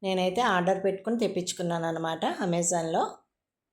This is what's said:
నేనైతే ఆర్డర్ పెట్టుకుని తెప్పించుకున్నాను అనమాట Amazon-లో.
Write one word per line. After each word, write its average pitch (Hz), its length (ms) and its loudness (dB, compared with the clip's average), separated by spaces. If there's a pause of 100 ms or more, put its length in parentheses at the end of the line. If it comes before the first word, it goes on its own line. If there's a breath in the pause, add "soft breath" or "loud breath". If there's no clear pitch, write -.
నేనైతే 185 380 2
ఆర్డర్ 190 440 2
పెట్టుకుని 202 340 0
తెప్పించుకున్నాను 175 720 -2
అనమాట 165 360 -2
Amazon-లో. 175 840 0 (640)